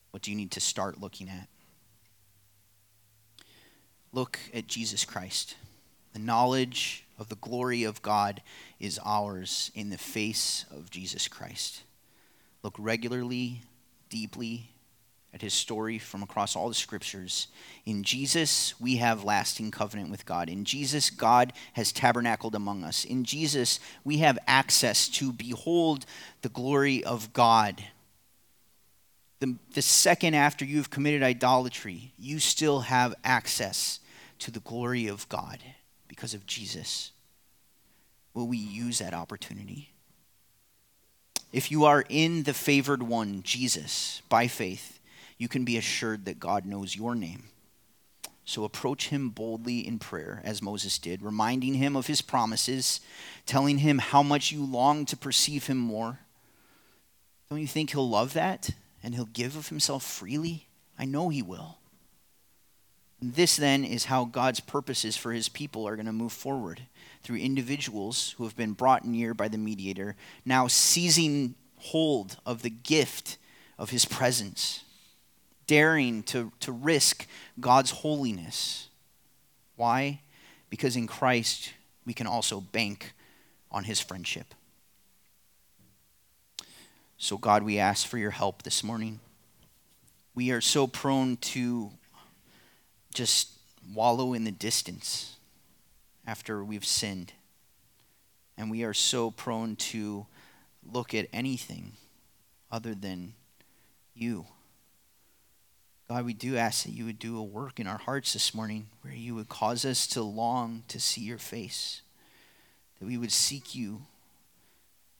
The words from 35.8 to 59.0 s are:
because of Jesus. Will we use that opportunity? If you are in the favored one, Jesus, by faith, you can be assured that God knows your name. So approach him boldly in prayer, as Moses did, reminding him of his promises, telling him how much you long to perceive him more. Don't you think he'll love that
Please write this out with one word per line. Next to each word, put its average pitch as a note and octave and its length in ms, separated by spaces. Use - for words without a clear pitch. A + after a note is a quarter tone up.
because - 260
of G2 120
Jesus. - 680
Will A#2+ 140
we A#2+ 100
use A2+ 420
that F2+ 140
opportunity? G2+ 800
If C3 200
you D3+ 120
are C#3+ 240
in D#3+ 360
the C#3+ 100
favored C#3 500
one, A2 400
Jesus, - 840
by A#2 180
faith, - 520
you A#2+ 120
can C3 160
be A#2+ 100
assured A2 480
that F#2+ 160
God F#2 260
knows G2 300
your A#2 200
name. F2+ 340
So - 180
approach C3+ 460
him C#3 200
boldly A2+ 560
in A2 140
prayer, - 460
as G#2 160
Moses G2 380
did, F2+ 220
reminding A2+ 520
him C#3 240
of C3 100
his D3+ 140
promises, B2 800
telling C#3+ 340
him D3 180
how C#3+ 260
much C#3+ 300
you D3+ 100
long C3+ 420
to C3+ 120
perceive C#3+ 500
him C3 100
more. A2+ 420
Don't D3 100
you D3+ 80
think D#3 220
he'll C3+ 180
love A#2+ 260
that E3 360